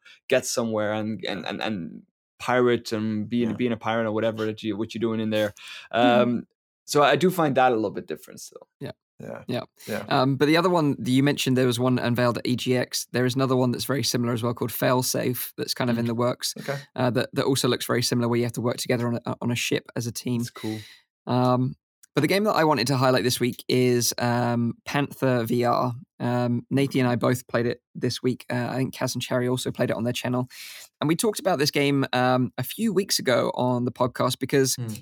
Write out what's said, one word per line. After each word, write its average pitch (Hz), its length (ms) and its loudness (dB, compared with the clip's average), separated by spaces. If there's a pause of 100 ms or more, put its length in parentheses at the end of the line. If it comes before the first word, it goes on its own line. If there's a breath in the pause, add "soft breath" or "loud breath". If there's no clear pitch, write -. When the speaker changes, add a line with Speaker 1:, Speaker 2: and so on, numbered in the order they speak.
(300 loud breath)
Speaker 1:
get 127 160 2
somewhere 107 480 -2
and, 107 340 -4
and, 92 140 -6
Speaker 2:
Yeah. - 80 -8
Speaker 1:
and, 98 120 -6
and 82 400 -6 (380)
pirate 123 520 2
and 107 360 -2
being, 117 220 0
Speaker 2:
Yeah. 107 60 -4
Speaker 1:
being 120 160 -2
a 113 60 -4
pirate 113 280 -2
or 107 60 -2
whatever 110 340 -2
that 110 160 -6
you, 104 160 -4
what 117 160 -6
you're 113 80 -8
doing 113 180 0
in 110 120 -2
there. 107 220 0 (380 loud breath)
Speaker 3:
Mm-hmm. 120 300 6
Speaker 1:
Um, 120 260 0 (380)
so 147 160 2
I 139 140 6
do 170 160 4
find 151 240 0
that 127 160 6
a 120 40 2
little 107 160 0
bit 90 160 -8
different - 340 -12
still. - 260 -20 (120)
Speaker 3:
Yeah. - 120 -12 (280)
Speaker 2:
Yeah. - 280 -14
Speaker 3:
Yeah. 123 160 -4 (240 loud breath)
Speaker 2:
Yeah. 104 200 -6
Speaker 3:
Um, 135 300 2
but 147 80 2
the 151 100 6
other 170 140 4
one 156 300 2
that 127 120 -4
you 131 120 6
mentioned, 139 340 2
there 131 80 4
was 120 140 2
one 127 180 2
unveiled 120 400 0
at - 80 -6
E 123 100 0
G 127 220 0
X. - 340 -4
There 123 140 2
is 123 80 0
another 131 220 2
one 127 160 2
that's - 140 -4
very 131 180 -2
similar 120 300 -2
as 113 100 -4
well 120 100 -2
called 120 180 -4
Failsafe 127 840 0
that's - 160 -6
kind 127 160 -2
of 117 80 2
in 117 80 0
Speaker 1:
Mm. 117 40 0
Speaker 3:
the 117 60 -2
works, 123 440 -2
Speaker 2:
Okay. 139 180 -6 (180)
Speaker 3:
uh, 127 140 2
that, 120 240 -2
that 127 120 0
also 135 220 2
looks - 200 0
very 123 160 0
similar 120 260 0
where 117 80 2
you 120 80 0
have 117 80 -4
to - 80 -6
work 120 160 -2
together 120 300 -2
on 117 180 -2
a, - 160 -4
on 120 100 -2
a 123 40 0
ship - 400 -2
as 117 100 -4
a 120 60 -6
team. 120 300 -4
Speaker 1:
That's 120 100 -6
cool. 110 280 -6 (460 loud breath)
Speaker 3:
Um, 127 500 2 (400)
but 143 60 2
the 147 60 4
game 196 180 2
that 208 100 2
I 160 80 4
wanted 139 240 4
to 135 100 2
highlight 127 260 4
this 120 160 0
week 123 280 -2
is, 123 500 4
um, 120 560 0 (120)
Panther 131 580 0
V 120 220 0
R. 123 280 0 (260)
Um, 123 520 0
Nathan 135 300 2
and 127 80 4
I 123 60 2
both 123 320 0
played 120 200 0
it - 120 -4 (140)
this 127 300 -4
week. 127 280 -2
Uh, 123 200 -4
I - 40 -6
think 131 200 -4
Kaz 127 180 -4
and 147 80 -8
Cherry 123 260 -2
also 127 220 -2
played 127 220 -2
it - 40 -4
on 110 80 -4
their 120 100 -2
channel. 123 360 -4 (500 loud breath)
And 139 80 0
we 165 80 2
talked 208 240 0
about 165 200 0
this 143 100 2
game, 143 440 2
um, 127 440 2
a 127 60 -2
few 220 280 -2
weeks 190 280 0
ago 120 340 2
on 123 320 0
the 127 60 -2
podcast 127 480 -2
because 131 380 2
Speaker 1:
Hmm. 120 100 -8 (140)